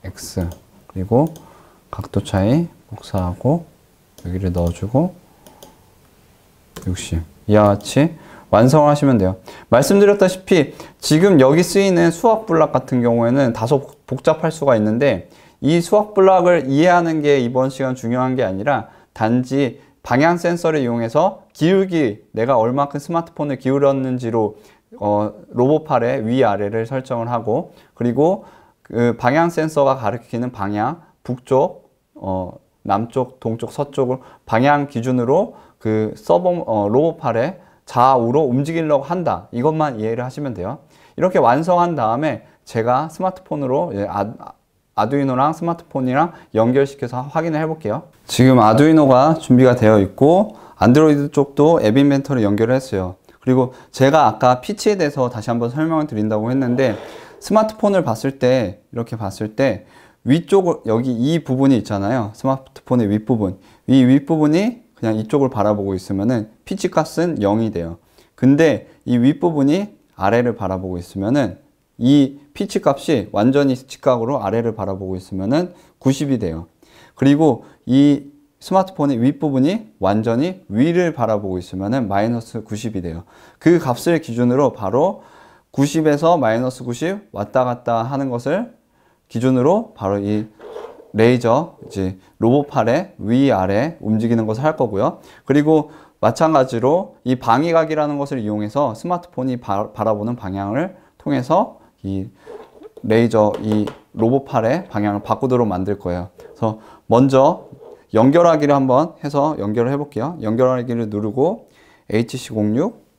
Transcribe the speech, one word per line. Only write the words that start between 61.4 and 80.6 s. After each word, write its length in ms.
부분이 340
있잖아요. 560
스마트폰의 760
윗부분. 480
이 160
윗부분이 800
그냥 220
이쪽을 340
바라보고 460
있으면은 560
피치 260
값은 480
영이 320
돼요. 260
근데 540
이 120
윗부분이 800
아래를 400
바라보고 400
있으면은 600
이 420
피치 300
값이 480
완전히 440
직각으로 680
아래를 320
바라보고 400
있으면은 580
구십이 400
돼요. 280
그리고 480
이 400
스마트폰의 600
윗부분이 800
완전히 680